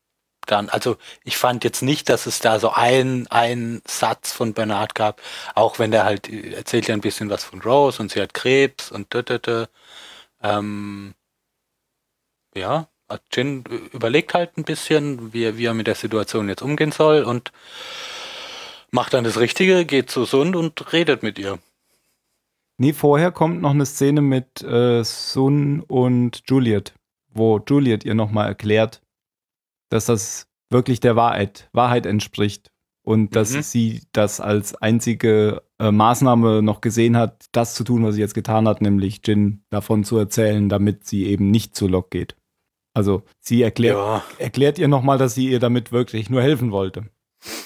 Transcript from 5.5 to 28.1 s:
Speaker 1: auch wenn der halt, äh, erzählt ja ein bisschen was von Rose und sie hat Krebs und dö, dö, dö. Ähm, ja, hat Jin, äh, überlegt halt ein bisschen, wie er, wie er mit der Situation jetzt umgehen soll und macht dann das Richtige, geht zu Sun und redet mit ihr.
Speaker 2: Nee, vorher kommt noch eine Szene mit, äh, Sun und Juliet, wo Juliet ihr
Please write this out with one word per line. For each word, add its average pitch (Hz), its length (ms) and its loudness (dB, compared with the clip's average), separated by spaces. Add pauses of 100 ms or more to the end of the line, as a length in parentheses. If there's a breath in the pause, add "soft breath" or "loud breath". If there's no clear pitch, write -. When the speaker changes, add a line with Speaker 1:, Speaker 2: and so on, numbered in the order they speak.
Speaker 1:
auch 110 220 2
wenn 110 140 0
der 107 140 4
halt, 104 240 -4
äh, - 240 -12
erzählt - 340 -2
ja 117 80 0
ein 104 60 -4
bisschen 104 280 -4
was 98 140 -4
von 92 180 -18
Rose 131 400 2
und 101 100 -6
sie 101 100 -2
hat 95 120 -6
Krebs 135 560 0
und - 240 -12
dö, 120 100 -2
dö, 120 160 -4
dö. 117 260 -4 (760 loud breath)
Ähm, 104 720 -6 (1400)
ja, 123 320 -4 (220)
hat 104 120 -12 (120)
Jin, 131 360 -4
äh, - 260 -12
überlegt 120 380 0
halt 175 240 -4
ein 160 60 -6
bisschen, 147 680 -4
wie 117 100 -2
er, 110 140 -2
wie 117 80 -2
er 117 80 0
mit 110 140 -4
der 107 80 0
Situation 107 540 -4
jetzt 95 120 -6
umgehen 151 300 -2
soll 151 320 4
und 123 280 -6 (1400 loud breath)
macht 120 220 -2
dann 127 120 2
das 110 140 -2
Richtige, 180 460 2
geht 139 240 0
zu 123 160 -2
Sun 151 300 2
und 165 380 -4
redet 160 300 2
mit 107 160 -6
ihr. 98 200 -6 (1160)
Speaker 2:
Nee, 143 160 2
vorher 147 380 4
kommt 170 300 0
noch 147 100 0
eine 143 140 2
Szene 143 360 2
mit, 131 420 0
äh, 120 400 2
Sun 143 800 0
und 123 640 0
Juliet, 113 460 0 (400)
wo 110 340 2
Juliet 135 380 2
ihr 107 100 -2